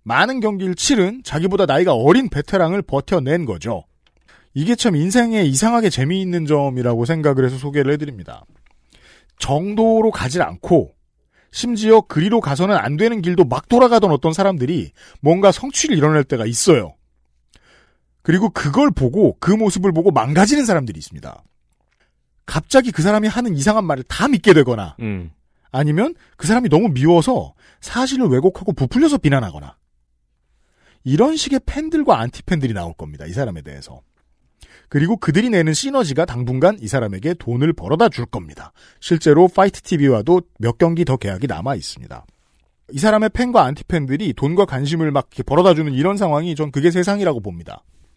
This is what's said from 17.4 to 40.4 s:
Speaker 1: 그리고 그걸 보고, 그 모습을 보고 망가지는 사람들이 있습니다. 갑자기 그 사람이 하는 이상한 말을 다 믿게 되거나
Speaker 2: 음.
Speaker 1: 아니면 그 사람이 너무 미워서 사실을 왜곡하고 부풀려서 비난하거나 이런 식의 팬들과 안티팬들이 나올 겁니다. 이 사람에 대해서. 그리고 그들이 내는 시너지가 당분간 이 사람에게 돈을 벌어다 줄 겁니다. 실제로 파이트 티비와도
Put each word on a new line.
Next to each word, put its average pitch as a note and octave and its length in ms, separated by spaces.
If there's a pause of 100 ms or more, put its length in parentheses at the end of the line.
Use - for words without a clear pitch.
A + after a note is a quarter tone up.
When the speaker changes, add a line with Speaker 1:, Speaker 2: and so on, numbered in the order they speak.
Speaker 1:
그리고 F#3+ 280
그걸 G#3 420
보고, C#3 480
그 F3 120
모습을 G3 400
보고 E3+ 200
망가지는 F3 540
사람들이 C3+ 320
있습니다. - 460 (1040)
갑자기 B3 460
그 D#3 100
사람이 G#3+ 260
하는 A3+ 280
이상한 G#3 300
말을 C#3 180
다 - 240
믿게 A3 260
되거나 A#2+ 460
Speaker 2:
음. G2 320 (400)
Speaker 1:
아니면 D3+ 440 (200)
그 - 120
사람이 A#3 220
너무 F3+ 200
미워서 D#3 640 (280)
사실을 B3+ 460
왜곡하고 E3 460
부풀려서 C4+ 460
비난하거나 F#2 580 (1300)
이런 G#3+ 340
식의 C4+ 280
팬들과 D4+ 540
안티팬들이 B2+ 540
나올 E2+ 200
겁니다. D2 320
이 E2 60
사람에 G2 300
대해서. C#2 400 (840)
그리고 E3 300
그들이 G3 320
내는 E3 240
시너지가 F3+ 520
당분간 B2+ 540
이 A2+ 80
사람에게 A2 480
돈을 C3+ 380
벌어다 D#3+ 360
줄 - 160
겁니다. - 460 (280)
실제로 E3 480
파이트 F#3+ 340
티비와도 C#3+ 600 (180)